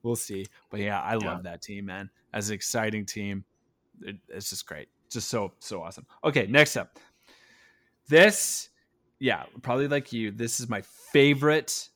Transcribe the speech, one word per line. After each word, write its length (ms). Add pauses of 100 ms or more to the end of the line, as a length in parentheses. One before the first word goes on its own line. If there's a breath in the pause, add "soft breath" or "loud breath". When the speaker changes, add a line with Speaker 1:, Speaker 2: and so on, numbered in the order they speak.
Speaker 1:
We'll 140
see. 280 (240 soft breath)
But 120
yeah, 180
I 140
Speaker 2:
Yeah. 160
Speaker 1:
love 140
that 180
team, 240
man. 240 (240)
As 160
an 60
exciting 500
team, 400 (560)
it, 160 (100)
it's 220
just 160
great. 240 (200)
Just 200
so, 300
so 220
awesome. 240 (200 soft breath)
Okay, 220
next 280
up. 240 (1080 soft breath)
This, 580 (500)
yeah, 260 (180)
probably 260
like 240
you, 200
this 280
is 80
my 140
favorite 1160